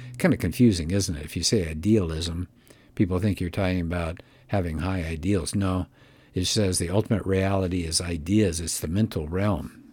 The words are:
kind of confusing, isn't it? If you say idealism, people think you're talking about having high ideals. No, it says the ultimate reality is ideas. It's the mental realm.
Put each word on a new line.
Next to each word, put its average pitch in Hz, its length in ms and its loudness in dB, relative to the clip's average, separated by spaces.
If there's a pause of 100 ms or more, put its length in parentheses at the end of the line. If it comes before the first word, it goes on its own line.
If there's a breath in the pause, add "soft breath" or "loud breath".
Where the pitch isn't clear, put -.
(200 loud breath)
kind 170 140 4
of - 60 -2
confusing, 85 520 4
isn't 92 260 0
it? 73 80 -8
If - 100 -12
you 85 80 -2
say 92 240 2
idealism, 85 800 0 (480 soft breath)
people 92 240 2
think 101 220 0
you're 90 80 -2
talking 92 320 0
about 82 420 -4 (240 loud breath)
having 87 300 -2
high 92 260 -2
ideals. 82 500 -2
No, 92 340 0 (460 soft breath)
it 92 120 0
says 95 340 0
the 85 100 -2
ultimate 101 360 0
reality 95 580 2
is 80 160 -2
ideas. 87 600 2
It's 80 180 -6
the - 80 -4
mental 95 400 0
realm. 92 640 -2